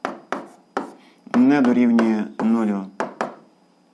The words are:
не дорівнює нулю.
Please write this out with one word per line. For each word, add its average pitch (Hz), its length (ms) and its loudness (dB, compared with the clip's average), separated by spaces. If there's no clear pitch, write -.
не 135 260 4
дорівнює 117 640 2
нулю. 107 420 0